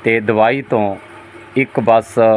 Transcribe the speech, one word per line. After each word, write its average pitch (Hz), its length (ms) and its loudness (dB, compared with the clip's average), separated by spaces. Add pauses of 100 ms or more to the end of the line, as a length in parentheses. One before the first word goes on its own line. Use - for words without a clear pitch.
ਤੇ 113 160 0
ਦਵਾਈ 113 420 0
ਤੋਂ 107 340 -4 (600)
ਇੱਕ 135 240 -2
ਬੱਸ 113 400 0 (180)